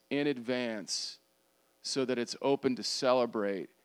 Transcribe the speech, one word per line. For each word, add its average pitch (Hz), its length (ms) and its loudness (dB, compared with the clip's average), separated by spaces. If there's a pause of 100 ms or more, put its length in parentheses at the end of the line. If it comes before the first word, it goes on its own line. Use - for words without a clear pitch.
in 143 180 0
advance 120 920 -4 (640)
so - 240 0
that 120 120 0
it's 117 240 -2
open 135 360 2
to 107 60 -8
celebrate 113 840 2 (160)